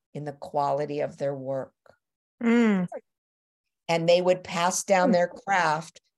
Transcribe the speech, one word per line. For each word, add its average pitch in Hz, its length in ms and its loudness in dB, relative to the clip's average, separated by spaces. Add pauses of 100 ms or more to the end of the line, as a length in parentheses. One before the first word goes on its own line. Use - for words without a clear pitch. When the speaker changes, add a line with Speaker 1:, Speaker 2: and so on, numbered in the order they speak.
(120)
Speaker 1:
in 143 120 -10
the 147 80 -8
quality 143 680 -2
of 143 160 -6
their 143 180 -4
work. 135 380 -8 (720)
Speaker 2:
Mm. 226 460 2 (1000)
Speaker 1:
And 165 200 0
they 175 120 6
would 180 240 2
pass 175 400 -2
down 185 240 2
Speaker 2:
Hmm. 180 40 4
Speaker 1:
their 175 160 2
craft 165 720 -2 (180)